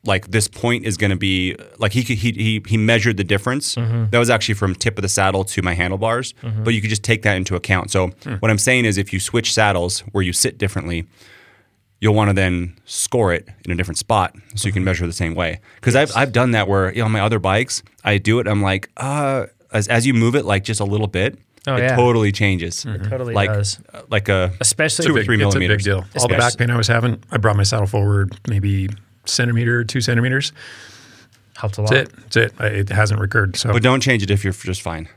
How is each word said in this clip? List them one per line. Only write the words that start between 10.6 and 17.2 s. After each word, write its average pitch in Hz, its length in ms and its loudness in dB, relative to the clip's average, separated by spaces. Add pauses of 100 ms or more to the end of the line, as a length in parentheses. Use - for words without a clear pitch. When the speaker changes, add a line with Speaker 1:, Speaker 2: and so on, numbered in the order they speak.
Speaker 1:
you'll 104 140 4
wanna 104 180 4
then 90 400 0 (120)
score - 460 0
it 85 160 -2 (160)
in - 80 -6
a 87 40 0
different 90 240 -4
spot 101 360 0 (200)
so 104 120 -4
you 104 60 -2
can 98 80 0
Speaker 2:
Mm-hmm. 92 40 0
Speaker 1:
measure 90 220 0
the 82 60 -6
same 82 220 -4
way. 85 240 -4 (220)
'Cause 123 140 2
I've, 147 140 4
Speaker 2:
Yes. - 80 -2
Speaker 1:
I've 131 140 2
done 120 200 2
that 107 160 2
where, 95 240 2
you - 80 -6
know, 113 60 0
on 110 60 2
my 107 100 0